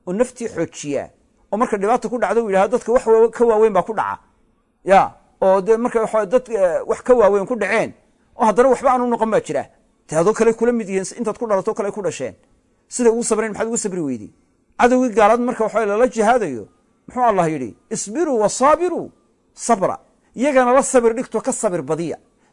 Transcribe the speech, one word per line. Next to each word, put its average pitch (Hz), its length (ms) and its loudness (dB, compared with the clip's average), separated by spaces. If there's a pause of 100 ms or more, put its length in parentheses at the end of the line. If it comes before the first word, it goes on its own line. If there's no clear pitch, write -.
oo 180 60 -6
naftii 233 340 -4
xoojiyaa, 143 640 -8 (420)
oo 202 60 -4
marka 233 200 -2
dhibaato 208 320 -2
ku 247 80 -6
dhacdo 214 260 0
uu 214 60 -6
yidhaahdo, 196 280 2
"Dadka 220 140 -4
wax 254 140 2
wa-, 226 240 4
ka 233 160 0
waaweyn 220 280 4
baa 175 100 2
ku 220 100 -8
dhaca." 104 260 -4 (640)
Ya, 175 300 4 (280)
oo 190 200 4
dee 220 160 2
marka 233 240 -2
waxa 214 240 -2
dad, 247 240 0
eh, 180 380 0
wax 208 140 -4
ka 247 120 2
waaweyn 202 320 4
ku 254 100 -4
dhaceen, 196 380 -2 (460)
oo 165 60 2
haddana 233 240 4
waxba 247 220 2
aanu 247 160 0
noqon 220 240 -2
baa 185 100 2
jira. 135 240 -6 (420)
Te 156 100 -10
adoo 175 160 2
kale 220 200 2
kula 233 180 0
mid 226 180 -4
yihiin, 190 300 -6
intaad 220 180 -6
ku 247 100 -6
dhalato 208 260 -2
kale 202 180 -6
ku 208 100 -10
dhasheen. 135 320 -6 (540)
Sida 233 240 2
ugu 233 120 -4
sabreen, 220 300 -2
maxaad 226 140 -4
ugu 226 100 -4
sabri 185 240 -6
weydii? 120 320 -8 (460)
Cadowgii 247 340 2
gaalada 220 300 2
marka 247 200 -4
waxa 214 220 -2
lala 214 220 2
jihaadayo, 208 600 -2 (400)
muxuu 247 160 -8
Allah 190 280 2
yidhi? 127 260 -8 (120)
"Isbiru 240 500 -4
wa 208 100 2
sabiru 311 600 0 (420)
sabra." 185 460 -2 (360)
Iyagana 254 380 2
la 277 100 4
sabir 233 300 2
dhigto, 233 280 -6
ka 254 100 -2
sabir 180 300 -4
badiya. 151 360 -6 (360)